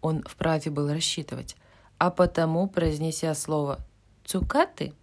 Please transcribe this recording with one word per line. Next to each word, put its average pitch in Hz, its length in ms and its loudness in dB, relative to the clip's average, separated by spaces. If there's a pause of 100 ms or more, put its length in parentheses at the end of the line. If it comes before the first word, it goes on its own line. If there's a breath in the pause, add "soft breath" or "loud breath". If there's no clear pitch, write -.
он 160 220 -2
вправе 160 480 0
был 147 180 0
рассчитывать. 147 680 -4 (420 soft breath)
А 175 120 4
потому, 175 580 2
произнеся 160 680 0
слово 147 460 -2 (440)
«цукаты» - 680 0 (100)